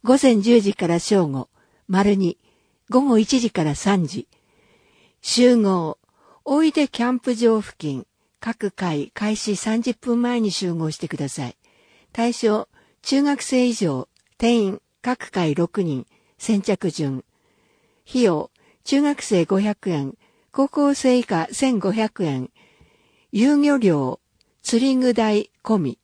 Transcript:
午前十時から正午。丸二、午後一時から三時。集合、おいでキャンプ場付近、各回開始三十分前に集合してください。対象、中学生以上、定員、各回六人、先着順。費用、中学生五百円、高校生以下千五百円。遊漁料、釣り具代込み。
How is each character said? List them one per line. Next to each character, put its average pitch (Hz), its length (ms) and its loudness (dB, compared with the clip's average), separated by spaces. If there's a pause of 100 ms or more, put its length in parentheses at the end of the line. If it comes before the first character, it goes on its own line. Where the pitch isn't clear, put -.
午 254 180 4
前 240 200 4
十 233 180 6
時 196 160 2
か 175 140 -4
ら 170 100 0
正 180 300 2
午。 135 200 -6 (380)
丸 196 300 2
二、 185 220 -2 (500)
午 254 140 2
後 254 180 4
一 254 180 0
時 233 140 -2
か 180 100 -2
ら 147 140 -2
三 185 320 0
時。 - 180 -10 (960)
集 247 340 4
合、 185 420 0 (460)
お 294 200 2
い 311 80 2
で 294 160 0
キ - 160 -4
ャ 247 80 0
ン 247 60 -2
プ 247 160 -2
場 226 260 2
付 - 160 -14
近、 139 300 -8 (340)
各 214 300 -6
回 156 420 -4
開 214 240 -4
始 208 180 -4
三 220 280 -2
十 247 100 -2
分 240 300 -2
前 240 180 -2
に 214 100 0
集 175 220 -4
合 160 180 -4
し 156 60 -10
て 160 120 -10
く - 100 -8
だ 139 100 -4
さ 127 200 -8
い。 - 80 -14 (560)
対 233 200 -2
象、 214 360 -2 (340)
中 277 200 0
学 285 200 0
生 254 240 0
以 233 80 0
上、 147 340 -4 (300)
定 233 160 2
員、 202 260 0 (220)
各 - 280 -6
回 160 240 0
六 175 280 -2
人、 135 240 -4 (320)
先 202 240 0
着 196 260 -2
順。 135 340 -4 (840)
費 247 140 0
用、 175 280 0 (340)
中 285 180 0
学 285 180 -2
生 175 240 0
五 190 160 0
百 208 300 -4
円、 143 260 -4 (360)
高 277 180 0
校 285 240 2
生 247 240 2
以 233 60 0
下 165 280 -2
千 262 260 0
五 190 140 -2
百 220 320 -2
円。 131 260 -4 (800)
遊 277 300 4
漁 285 160 2
料、 156 440 0 (420)
釣 233 220 0
り 269 120 2
具 254 160 2
代 214 380 0 (120)
込 220 140 0
み。 143 280 -2